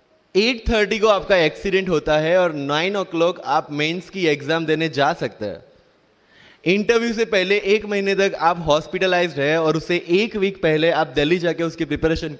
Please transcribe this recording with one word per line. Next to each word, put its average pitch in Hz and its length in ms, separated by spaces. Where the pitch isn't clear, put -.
एट 226 340
थर्टी 214 300
को 214 80
आपका 190 300
एक्सीडेंट 185 520
होता 151 280
है 160 200
और 175 160
नाइन 151 420
o'clock 170 500
आप 147 260
मेंस 156 380
की 185 180
एग्जाम 151 380
देने 156 240
जा 139 240
सकते 110 320
हैं, 92 200
इंटरव्यू 226 480
से 226 120
पहले 196 340
एक 208 260
महीने 196 300
तक 190 240
आप 175 200
हॉस्पिटलाइज्ड 175 800
है 156 220
और 160 160
उससे 170 320
एक 214 260
वीक 196 260
पहले 160 300
आप 156 160
दिल्ली 147 300
जाके 165 260
उसकी 160 220
प्रिपरेशन 156 540